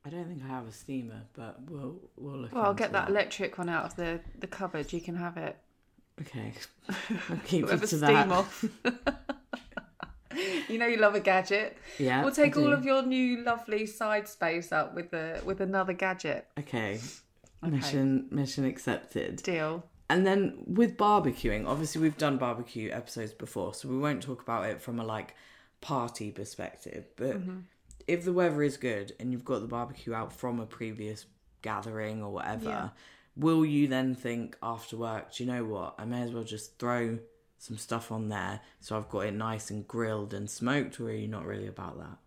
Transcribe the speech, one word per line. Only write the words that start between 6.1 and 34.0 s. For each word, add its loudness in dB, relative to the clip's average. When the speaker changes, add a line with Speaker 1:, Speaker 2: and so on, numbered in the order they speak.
Speaker 1:
Okay. -8
Speaker 2:
<laughs> -16
Speaker 1:
I'll -2
keep 2
Speaker 2:
We'll 2
have 4
Speaker 1:
you 2
Speaker 2:
a -2
Speaker 1:
to 2
Speaker 2:
steam 0
Speaker 1:
that. 8
Speaker 2:
off. 2
<laughs> 0
You 0
know 2
you 4
love 8
a 4
gadget. 4
Speaker 1:
Yeah, 6
Speaker 2:
We'll 4
take 6
Speaker 1:
I 6
Speaker 2:
all 8
Speaker 1:
do. 8
Speaker 2:
of 2
your 6
new 4
lovely 0
side 0
space -2
up 0
with -6
the, -4
with -2
another 2
gadget. -2
Speaker 1:
Okay. -2
Speaker 2:
Okay. 0
Speaker 1:
Mission, 2
mission 0
accepted. -4
Speaker 2:
Deal. -2
Speaker 1:
And 6
then 4
with 6
barbecuing, 4
obviously 0
we've 4
done 2
barbecue -2
episodes -6
before, -6
so -10
we -2
won't 0
talk -8
about -2
it -6
from -6
a, -4
like, -6
party -4
perspective. -10
But -2
Speaker 2:
Mm-hmm. -6
Speaker 1:
if 2
the 2
weather 4
is 2
good -2
and -4
you've -4
got 0
the -6
barbecue -4
out -4
from -2
a -4
previous -8
gathering -4
or -6
whatever, -4
Speaker 2:
Yeah. -4
Speaker 1:
will 6
you 4
then 2